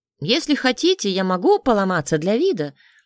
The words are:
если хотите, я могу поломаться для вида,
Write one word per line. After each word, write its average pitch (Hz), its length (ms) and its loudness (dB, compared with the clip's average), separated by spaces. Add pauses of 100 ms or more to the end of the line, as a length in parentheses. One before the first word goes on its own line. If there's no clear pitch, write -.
(200)
если 269 340 0
хотите, 262 540 0
я 190 160 -2
могу 185 340 2
поломаться 185 600 0
для 190 180 0
вида, 240 380 -2 (320)